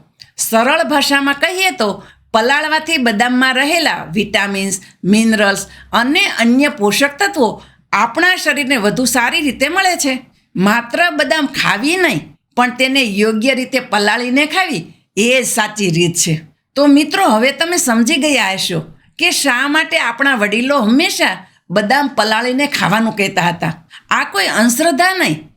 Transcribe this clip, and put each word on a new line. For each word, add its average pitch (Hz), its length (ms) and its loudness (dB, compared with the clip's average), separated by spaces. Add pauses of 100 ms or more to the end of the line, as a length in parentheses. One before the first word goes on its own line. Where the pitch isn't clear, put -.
(380)
સરળ 254 460 2
ભાષામાં 277 560 0
કહીએ 370 320 0
તો 226 160 -2 (420)
પલાળવાથી 302 680 0
બદામમાં 247 560 2
રહેલા 277 460 0 (120)
વિટામિન્સ, 196 640 -2 (280)
મિનરલ્સ 208 580 2 (300)
અને 269 320 2 (140)
અન્ય 247 340 2
પોષક 208 460 0
તત્વો 302 300 0 (440)
આપણા 320 440 2
શરીરને 285 400 -2
વધુ 208 280 0
સારી 254 360 0
રીતે 277 280 -2
મળે 359 280 0
છે. 262 180 -2 (400)
માત્ર 233 440 0 (120)
બદામ 302 420 0
ખાવી 247 440 0
નહીં, 294 280 0 (280)
પણ 240 240 0
તેને 262 260 0
યોગ્ય 220 520 0
રીતે 254 260 -4
પલાળીને 247 640 0
ખાવી 311 360 -2 (340)
એ 214 160 2
જ 262 140 0
સાચી 208 440 -2
રીત 170 260 0
છે. 165 180 -2 (420)
તો 285 100 2
મિત્રો, 311 400 4
હવે 247 260 2
તમે 339 240 -2
સમજી 254 440 0
ગયા 254 320 0
હશો 180 280 -4 (380)
કે 349 120 0
શા 254 380 0
માટે 320 300 0
આપણા 269 380 0
વડીલો 233 440 0
હંમેશા 262 540 2 (360)
બદામ 214 380 0
પલાળીને 240 600 0
ખાવાનું 214 480 0
કહેતા 190 320 0
હતા. 170 260 -4 (360)
આ 240 140 0
કોઈ - 300 -2
અંધશ્રદ્ધા 302 600 2
નહીં, 269 220 -2 (200)